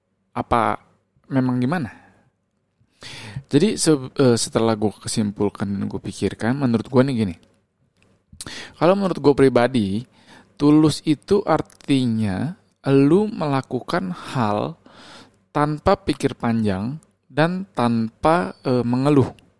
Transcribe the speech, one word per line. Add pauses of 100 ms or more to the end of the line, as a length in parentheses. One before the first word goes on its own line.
(360)
apa (480)
memang
gimana? (1500)
Jadi
se-,
eh,
setelah
gue
kesimpulkan
dan
gue
pikirkan,
menurut
gue
nih
gini. (1400)
Kalau
menurut
gue
pribadi, (680)
tulus
itu
artinya (320)
lu
melakukan
hal (720)
tanpa
pikir
panjang (300)
dan
tanpa,
eh,
mengeluh. (260)